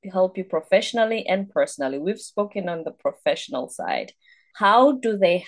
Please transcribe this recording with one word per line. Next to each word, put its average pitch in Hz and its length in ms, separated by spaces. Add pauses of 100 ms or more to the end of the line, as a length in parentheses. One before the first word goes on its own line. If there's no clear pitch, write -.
(100)
help 185 280
you 185 60
professionally 220 800
and 196 240
personally. 139 480
We've 190 220
spoken 202 500
on 165 140
the 156 80
professional - 760
side. 82 440 (420)
How 233 380
do 226 260
they 180 300